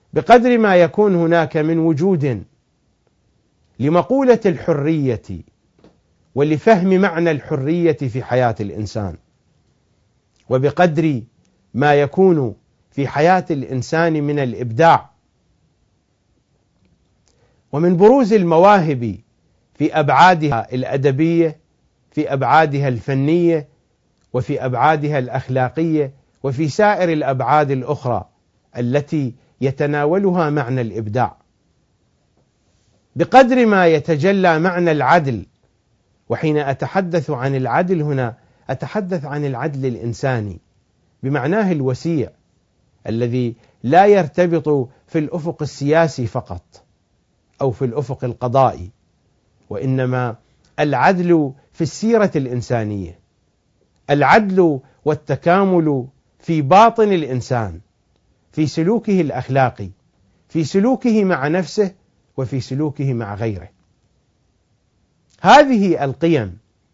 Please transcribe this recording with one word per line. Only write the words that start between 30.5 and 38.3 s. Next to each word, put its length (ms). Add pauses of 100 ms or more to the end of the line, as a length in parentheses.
الإبداع. 560 (1800)
بقدر 500
ما 220
يتجلى 720
معنى 320
العدل، 540 (840)
وحين 280
أتحدث 720
عن 260
العدل 460
هنا 360 (320)